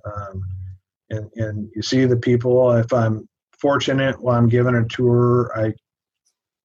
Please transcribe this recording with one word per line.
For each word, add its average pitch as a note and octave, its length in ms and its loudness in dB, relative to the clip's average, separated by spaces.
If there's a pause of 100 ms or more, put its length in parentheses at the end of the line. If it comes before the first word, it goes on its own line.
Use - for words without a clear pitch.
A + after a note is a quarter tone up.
um, G2 360 -12 (680)
and, G#2+ 260 -8
and G#2 400 -6
you G#2 60 -4
see C3 220 0
the B2 120 2
people. B2 560 2
If A#2 200 0
I'm A2 360 -2 (300)
fortunate C3+ 640 0
while A#2+ 160 0
I'm A#2+ 120 4
giving B2 260 2
a A2+ 140 0
tour, A#2+ 680 2
I A2 180 -2 (920)